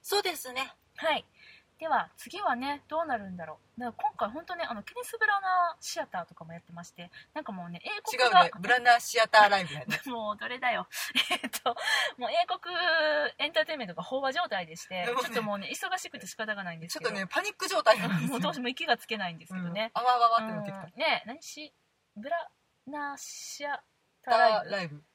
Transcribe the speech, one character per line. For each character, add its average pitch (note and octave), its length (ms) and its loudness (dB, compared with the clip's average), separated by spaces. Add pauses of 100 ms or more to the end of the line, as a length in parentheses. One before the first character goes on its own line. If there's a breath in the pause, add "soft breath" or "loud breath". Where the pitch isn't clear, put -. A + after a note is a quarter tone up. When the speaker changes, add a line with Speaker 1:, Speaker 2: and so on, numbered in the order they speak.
Speaker 1:
そ G4+ 160 0
う G#4 40 2
で F4+ 120 -2
す B3+ 180 -10
ね。 C4 220 -6 (220)
Speaker 2:
は D4+ 180 2
い。 A#3 100 -4 (540 soft breath)
で D#4+ 80 -8
は、 A#3 300 2
次 - 240 -10
は D4+ 160 2
ね、 C#4 320 -4
ど D#4+ 140 0
う E4 40 -2
な C4+ 100 0
る G3+ 140 -8
ん F3+ 60 -8
だ E3 100 -10
ろ D#3 140 -14 (160)
う。 A#3 40 -12
な A#3+ 100 -4
ん - 20 -20
か - 100 -8
今 G#4+ 140 0
回 A3 140 0
ほ D4+ 120 -10
ん - 40 -16
と F4+ 100 -6
ね、 E4 80 -4
あ A#3+ 100 -6
の、 G#3 80 -8
ケ - 140 -14
ネ B4 80 -6
ス・ - 120 -10
ブ A4 80 2
ラ G4+ 160 2
ナ F4+ 400 2
ー - 0 -
シ - 200 -8
ア C4+ 80 -4
タ F#3 140 -6
ー - 40 -8
と - 80 -20
か E3 100 -16
も E3 80 -14
や E3+ 60 -14
っ - 40 -18
て E3+ 100 -20
ま E3+ 100 -14
し - 80 -16
て、 E3+ 180 -16 (260 loud breath)
な D4+ 80 -6
ん - 20 -14
か A3 80 -8
も F3+ 140 -10
う F3 40 -12
ね、 F3 140 -10
英 G#4 180 -6
国 A4+ 160 -2
が B3 220 8
Speaker 1:
違 - 20 10
う - 40 10
ね。 E3+ 120 -2
ブ F3+ 80 -8
ラ B3 140 4
ナ A#3+ 160 8
ー A#3+ 40 2
シ - 200 0
ア A3 80 6
タ G#3+ 140 10
ー G#3 60 10
ラ G3 120 4
イ F3+ 40 -4
ブ C#3+ 100 -8
や D3+ 100 -8
ね。 - 180 -4
Speaker 2:
<laughs> C4+ 80 -8
も G#3+ 220 -4
う G#3 40 -4
ど C4 120 -8
れ B3 100 -6
だ B3 140 0
よ。 F#3 160 -4 (260 loud breath)
<laughs> - 160 0
え E4+ 160 -2
っ - 40 -8
と、 - 260 -2 (400 loud breath)
も B3 100 -6
う G#3+ 60 -2
英 E4+ 140 2
国 F4+ 280 -6 (640)
エ C4+ 80 0
ン D#4+ 60 -6
タ D#4+ 80 2
ー D#4 60 2
テ D#4+ 80 -4
イ - 20 -4
ン - 20 -8
メ A#3+ 60 -6
ン F3+ 40 -8
ト F3 60 -12
が - 80 -8
飽 C4 140 -4
和 C4+ 160 0
状 E4+ 160 -2
態 F#3 180 -4
で D#3+ 80 -16
し - 140 -16
て、 F#3 180 -4
Speaker 1:
で A#3+ 60 0
も B3+ 80 0
ね、 B3 60 -2
Speaker 2:
ち - 20 -8
ょ A#3 40 -8
っ - 40 -10
と A3+ 80 0
も G#3 100 -2
う G3+ 60 -4
ね、 - 80 -10
忙 F#4 300 -4
し F4 120 -10
く B3+ 80 -14
て F#3+ 80 -14
仕 - 100 -12
方 G#3+ 200 -4
が G3 80 -8
な E3+ 80 -6
い E3 60 -12
ん - 20 -14
で E3+ 80 -12
す D#4 100 -8
け A#3+ 60 -10
ど。 A3 60 0
Speaker 1:
ち - 20 -6
ょ - 20 -6
っ G3 60 -4
と - 0 -
ね、 F#3+ 100 -6
パ F4 120 -2
ニ G4+ 80 -4
ッ - 40 -18
ク E4+ 140 -6
状 F4+ 160 0
態 - 160 8
な - 80 0
ん - 20 0
で F#3 60 2
す D3+ 80 0
よ。 - 40 0
Speaker 2:
<laughs> - 60 -2
も - 40 -2
う - 20 -2
ど D4+ 100 0
う - 40 -6
し - 20 -6
て B3+ 60 -8
も B3 60 -2
息 C4 160 -4
が C4+ 120 4
つ - 100 -16
け A3+ 100 -4
な F#3+ 120 -4
い E3+ 60 -8
ん D#3+ 40 -16
で E3 80 -20
す F#3 80 -14
け F#3 60 -6
ど F3 80 -6
ね。 G#3+ 260 -4
Speaker 1:
う - 60 0
ん。 - 20 -2
あ - 20 -2
わ B3 140 6
わ A#3 120 8
わ A#3 80 4
っ - 20 4
て A3 60 -6
な G#3+ 160 -6
っ - 20 -8
て G3 80 -8
き - 20 -10
た。 F#3+ 60 -12
Speaker 2:
う E3 80 -14
ん。 - 80 -20
ね、 D4 300 0
何 C4+ 180 -12
し、 - 280 -16 (440)
ブ A3 120 -12
ラ E4 220 -2 (380)
ナ C#4+ 260 -8
ー - 40 -12
シ - 500 -12
ア C#4 120 -4 (420)
タ B3+ 100 0
ー A#3 40 6
ラ A3+ 120 8
イ G#3+ 160 4
ブ？ E3 60 -10
Speaker 1:
ラ G3 120 -2
イ E3 60 -4
ブ。 D3 160 -14 (100)